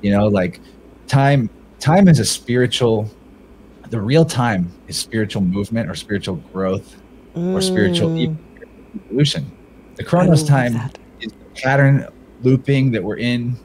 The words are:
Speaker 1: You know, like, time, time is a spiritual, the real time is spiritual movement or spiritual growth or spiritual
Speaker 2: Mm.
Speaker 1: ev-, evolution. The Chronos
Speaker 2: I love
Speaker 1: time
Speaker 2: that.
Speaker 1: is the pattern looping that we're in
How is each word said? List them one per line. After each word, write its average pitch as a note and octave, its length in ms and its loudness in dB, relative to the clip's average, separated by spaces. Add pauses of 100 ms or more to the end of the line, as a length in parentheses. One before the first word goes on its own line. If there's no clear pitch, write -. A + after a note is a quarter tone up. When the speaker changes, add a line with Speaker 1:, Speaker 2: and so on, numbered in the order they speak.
Speaker 1:
You G2+ 80 0
know, G2+ 180 4
like, F#2 320 -2 (460)
time, C#3 420 2 (320)
time F#3+ 260 4
is D#3+ 120 6
a A2 60 0
spiritual, A#2+ 840 -2 (800)
the A2+ 120 -6
real C#3 260 2
time A2 440 -2 (180)
is D#2+ 100 -8
spiritual A2 420 -4
movement G2+ 500 -4
or - 40 -8
spiritual G2 420 -6 (160)
growth F#2+ 480 -6 (340)
or F#3 280 -2
spiritual F#3 480 0
Speaker 2:
Mm. D#3+ 260 -2 (240)
Speaker 1:
ev-, - 460 -20
evolution. C#3 440 -2 (460)
The - 80 -12
Chronos E3+ 360 4
Speaker 2:
I - 20 -2
love D3+ 60 -4
Speaker 1:
time B2+ 260 2
Speaker 2:
that. A#2 240 -8 (220)
Speaker 1:
is A2 120 -14
the - 300 -20
pattern C#3 440 4 (360)
looping C3 500 2
that G#2+ 100 -4
we're G2 140 -6
in A#2+ 480 -4